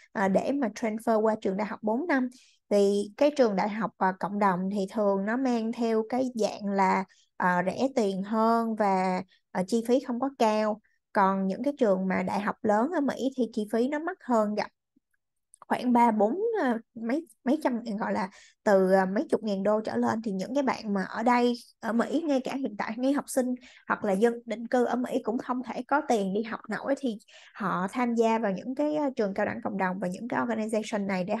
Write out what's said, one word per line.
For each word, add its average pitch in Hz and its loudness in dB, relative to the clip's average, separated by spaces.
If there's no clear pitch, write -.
à, 202 0
để 196 2
mà 277 -2
transfer 220 0
qua 220 2
trường 190 -2
đại 202 -2
học 208 -10
bốn 233 -2
năm. 262 0
Vì 202 2
cái 285 4
trường 226 4
đại 196 0
học, 208 -4
à, 190 2
cộng 202 -4
đồng 190 2
thì 202 0
thường 202 2
nó 226 -2
mang 233 0
theo 226 0
cái 254 -2
dạng 208 -2
là, 196 2
à, 180 2
rẻ 233 0
tiền 196 0
hơn 226 2
và, 185 2
à, 185 -2
chi 233 0
phí 247 4
không 247 -4
có 269 -2
cao. 214 2
Còn 196 2
những 190 -4
cái 285 0
trường 190 2
mà 185 0
đại 196 -2
học 202 -2
lớn 226 2
ở 330 0
Mỹ 262 -2
thì 233 0
chi 214 -4
phí 233 2
nó 294 -4
mắc 349 -6
hơn, 214 2
gặp 208 -2
khoảng 247 0
ba, 240 6
bốn, 214 2
à, 240 0
mấy, 240 -4
mấy 285 2
trăm, 240 -2
gọi 208 -2
là 202 -2
từ, 190 6
à, 190 6
mấy 202 0
chục - 0
ngàn 202 -2
đô 214 2
trở 220 -6
lên. 233 0
Thì 220 -4
những 190 -4
cái 277 0
bạn 220 -2
mà 190 0
ở 214 -6
đây, 240 4
ở 220 -4
Mỹ, 233 0
ngay 269 2
cả - -6
hiện 233 -6
tại 220 -6
ngay 262 0
học 277 -2
sinh 254 -2
hoặc - -2
là 202 0
dân 233 4
định 226 -8
cư 247 2
ở - -2
Mỹ 247 -2
cũng 226 -2
không 254 -6
thể 233 -8
có 285 2
tiền 196 0
đi 220 -2
học 220 -8
nổi, 269 -2
thì 226 -4
họ 180 -2
tham 240 -2
gia 226 4
vào 214 0
những 240 -6
cái, 302 0
à, 294 0
trường 202 0
cao 208 0
đẳng 214 -4
cộng 208 -4
đồng 185 -2
và 185 -2
những 202 -6
cái 254 -2
organization 220 -2
này 190 -2
để 208 -2